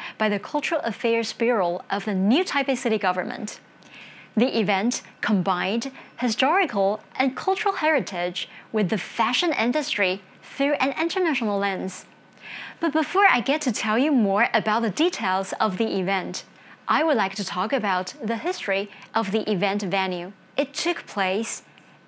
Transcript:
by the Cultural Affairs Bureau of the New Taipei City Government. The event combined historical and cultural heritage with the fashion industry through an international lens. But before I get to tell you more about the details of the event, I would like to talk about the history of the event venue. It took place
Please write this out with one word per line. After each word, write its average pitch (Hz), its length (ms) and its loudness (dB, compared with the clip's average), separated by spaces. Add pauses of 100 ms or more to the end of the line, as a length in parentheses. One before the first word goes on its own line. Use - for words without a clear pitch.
(180)
by 214 100 2
the 202 120 0
Cultural 294 420 -2
Affairs 226 560 0
Bureau 208 500 2
of 202 160 -2
the 208 100 -2
New 202 280 4
Taipei 277 320 0
City 220 240 0
Government. 185 600 -2 (800)
The 226 220 4
event 208 420 0 (220)
combined 190 680 0 (280)
historical 247 840 2 (160)
and 262 180 0
cultural 392 420 0
heritage 180 720 0 (220)
with 214 200 2
the 220 80 2
fashion 269 540 0
industry 220 680 0 (220)
through 285 320 0
an 269 260 0
international 311 580 0
lens. 190 460 -4 (720)
But 330 140 0
before 359 380 4
I 247 100 2
get 285 220 0
to 247 100 0
tell 214 260 0
you 294 140 2
more 214 400 4
about 220 300 2
the 220 80 0
details 233 680 0
of 196 200 0
the 220 200 0
event, 180 460 -2 (420)
I 240 160 2
would 320 140 2
like 196 200 0
to 202 80 -4
talk 190 280 -2
about 196 500 0
the 226 140 -2
history 208 540 -4 (240)
of 202 180 0
the 214 180 0
event 202 320 0
venue. 185 500 -2 (240)
It - 180 -2
took - 320 -4
place 196 560 -2 (460)